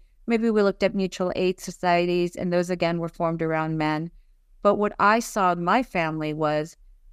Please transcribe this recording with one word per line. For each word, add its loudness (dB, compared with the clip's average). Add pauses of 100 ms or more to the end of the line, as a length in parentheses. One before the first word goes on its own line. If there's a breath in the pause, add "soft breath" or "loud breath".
(260)
Maybe 0
we 4
looked 0
at 2
mutual -2
aid -2
societies, 0
and -4
those, 0
again, -2
were -6
formed -4
around -2
men. -2 (520)
But 4
what 0
I 4
saw 0
in -2
my 2
family -4
was -2 (360)